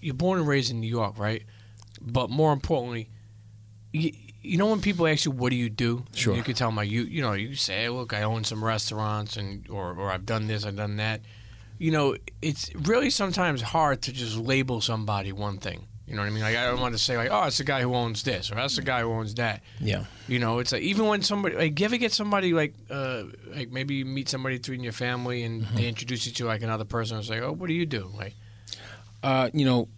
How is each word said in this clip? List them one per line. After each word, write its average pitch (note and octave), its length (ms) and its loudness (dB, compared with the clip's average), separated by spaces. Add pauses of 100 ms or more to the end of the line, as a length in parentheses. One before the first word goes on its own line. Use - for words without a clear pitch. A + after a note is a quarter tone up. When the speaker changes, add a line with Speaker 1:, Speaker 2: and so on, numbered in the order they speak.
Speaker 1:
you're C#3+ 140 -4
born F3+ 240 2
and D#3+ 80 4
raised C#3 240 4
in A#2 100 -2
New A2+ 60 -2
York, A2+ 320 0
right? G#2+ 260 0 (560)
But A#2+ 280 0
more D3+ 240 6
importantly, B2 560 0 (880)
you, D#3 180 0 (300)
you F3 160 0
know G3 80 6
when G#3+ 160 4
people F3 240 4
ask D3+ 180 4
you, D#3 60 2
"What B2 180 2
do B2+ 80 4
you A#2+ 140 0
do?" A#2+ 380 0
And - 80 -12
Speaker 2:
Sure. G#2+ 180 4
Speaker 1:
you A#2 80 0
can B2 120 0
tell A#2+ 140 2
them, A2 80 0
like, G#2 140 0
you, A2+ 140 2
you D#3 180 -2
know, A#2 100 2
you G#2+ 220 -2
say, A2+ 340 0
"Look, A#2+ 240 -4
I G#2+ 100 0
own A2 220 2
some G#2+ 200 -2
restaurants, G#2+ 720 0
and G2+ 340 -8
or, F#2 240 -4
or G2 160 -2
I've F#2 160 -2
done A2 200 0
this, G#2+ 200 -2
I've G2+ 100 -4
done G#2 200 -2
that." A2 240 -2 (580)
You D#3+ 120 2
know, D3 260 4 (260)
it's - 320 -4
really A3+ 340 4
sometimes F3+ 540 2
hard C#3+ 400 2
to B2 100 -4
just A#2 240 -4
label B2+ 440 2
somebody G#2 520 0
one G2+ 260 -4
thing. F2+ 280 -8 (200)
You - 100 -6
know G2+ 60 0
what G2+ 60 0
I - 20 -2
mean? G#2+ 120 -2
Like, A2 140 2
I A#2+ 80 2
don't B2+ 160 2
want B2 140 0
to A2 40 -2
say, B2+ 180 2
like, A#2 140 2
"Oh, G#3 140 4
it's C#3 140 2
the C#3+ 60 -2
guy C#3 180 2
who B2 120 2
owns A#2 300 0
this," G2+ 260 -2
or G#2 60 -4
"That's C3 200 0
the C#3+ 60 -2
guy B2+ 200 0
who A#2 100 0
owns A2 220 -2
that." A2+ 280 0 (160)
Speaker 2:
Yeah. G2+ 260 0 (220)
Speaker 1:
You B2 120 0
know, A2+ 200 2
it's B2 140 0
like, A2+ 100 0
even G3 240 2
when G#3 160 2
somebody, G3+ 340 0
like, D3+ 220 2
you F#3+ 80 4
ever A#3 100 2
get A#3 160 2
somebody, G3+ 400 2
like, D#3 220 2 (160)
uh, C3 340 -4 (300)
like, B2 160 -6
maybe C3+ 240 -2
you C3+ 100 -2
meet C3+ 240 -4
somebody C3 300 -2
through C3 160 -6
in B2 80 -6
your A#2 100 -4
family B2 520 -2
and A2+ 180 -4
Speaker 2:
Mm-hmm. A2 140 -2
Speaker 1:
they A2+ 120 2
introduce A#2+ 380 -4
you A#2+ 60 -6
to, A#2+ 140 -2
like, A2 160 0
another A2+ 220 -2
person, A2+ 340 -2
it's G#2+ 120 -6
like, A2+ 120 -2
"Oh, C#3 100 -2
what F3+ 160 -6
do D#3+ 60 2
you E3+ 120 2
do?" G#2+ 300 -4
Like, G2+ 180 -8 (880)
Speaker 2:
Uh, C3 300 4
you D3 100 4
know B2+ 340 4